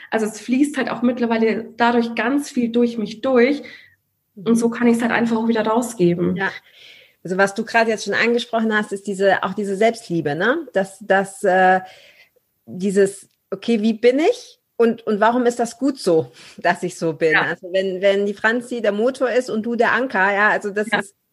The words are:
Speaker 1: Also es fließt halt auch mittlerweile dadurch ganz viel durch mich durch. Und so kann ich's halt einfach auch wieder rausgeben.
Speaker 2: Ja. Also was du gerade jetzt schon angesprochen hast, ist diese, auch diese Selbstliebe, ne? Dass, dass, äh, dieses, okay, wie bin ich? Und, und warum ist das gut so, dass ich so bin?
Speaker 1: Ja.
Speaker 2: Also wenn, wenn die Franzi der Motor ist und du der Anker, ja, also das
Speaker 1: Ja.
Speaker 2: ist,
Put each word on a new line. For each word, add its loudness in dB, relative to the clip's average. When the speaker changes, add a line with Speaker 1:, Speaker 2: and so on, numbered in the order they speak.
Speaker 1:
Also -2
es -8
fließt 0
halt -4
auch -4
mittlerweile 0
dadurch 2
ganz -2
viel -2
durch 0
mich -8
durch. 2
Und 0
so 2
kann 0
ich's 2
halt 0
einfach 0
auch 0
wieder 0
rausgeben. 0
Speaker 2:
Ja. -2
Also -4
was 2
du -4
gerade 2
jetzt -4
schon -2
angesprochen 0
hast, -2
ist -8
diese, 2
auch -4
diese -4
Selbstliebe, 0
ne? 0
Dass, -2
dass, -2
äh, 4
dieses, -2
okay, -2
wie 2
bin 2
ich? -2
Und, 0
und -2
warum 2
ist -2
das -6
gut -4
so, 0
dass -2
ich -8
so -2
bin? 0
Speaker 1:
Ja. 4
Speaker 2:
Also -6
wenn, -2
wenn 2
die -4
Franzi -2
der 0
Motor -2
ist -2
und -4
du -6
der 2
Anker, 0
ja, 2
also -2
das -4
Speaker 1:
Ja. 0
Speaker 2:
ist, -10